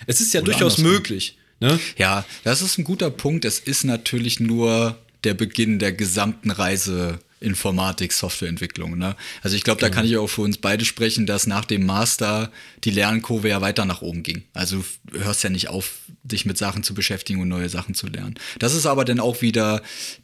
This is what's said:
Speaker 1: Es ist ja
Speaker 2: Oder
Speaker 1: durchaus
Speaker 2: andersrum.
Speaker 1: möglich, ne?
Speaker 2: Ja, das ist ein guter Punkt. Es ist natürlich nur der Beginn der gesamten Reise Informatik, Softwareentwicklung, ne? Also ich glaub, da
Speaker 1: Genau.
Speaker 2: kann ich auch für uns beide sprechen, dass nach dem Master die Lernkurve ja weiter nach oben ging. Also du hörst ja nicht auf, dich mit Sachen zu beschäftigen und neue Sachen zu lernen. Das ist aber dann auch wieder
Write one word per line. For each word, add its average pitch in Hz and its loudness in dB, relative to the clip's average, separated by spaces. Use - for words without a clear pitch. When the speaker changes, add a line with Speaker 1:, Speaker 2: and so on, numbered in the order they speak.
Speaker 1:
Es - 2
ist 226 2
ja 180 2
Speaker 2:
Oder 196 2
Speaker 1:
durchaus 180 4
Speaker 2:
andersrum. 160 6
Speaker 1:
möglich, 117 -2
ne? 143 4
Speaker 2:
Ja, 95 2
das 135 2
ist 185 -2
ein 160 0
guter 175 0
Punkt. 151 0
Es 107 0
ist - 0
natürlich 120 0
nur 117 4
der 104 4
Beginn 107 2
der 98 2
gesamten 104 0
Reise 92 0
Informatik, 95 0
Softwareentwicklung, 85 -4
ne? 95 -2
Also 98 0
ich 98 -2
glaub, 110 2
da 120 2
Speaker 1:
Genau. 92 -2
Speaker 2:
kann 113 2
ich 117 4
auch 107 0
für 107 -2
uns 104 0
beide 107 0
sprechen, 113 0
dass 101 0
nach 104 0
dem 98 0
Master 107 0
die 113 0
Lernkurve 110 2
ja 101 2
weiter 101 0
nach 90 -2
oben 85 -6
ging. 78 -6
Also 90 -2
du - -6
hörst 101 -2
ja 98 0
nicht - -2
auf, - -4
dich 123 -4
mit 98 -2
Sachen 101 -2
zu 98 -4
beschäftigen 98 -2
und 90 0
neue 90 -2
Sachen 95 -6
zu - -6
lernen. 98 -8
Das 123 2
ist 160 2
aber 135 4
dann 123 2
auch 117 0
wieder 110 2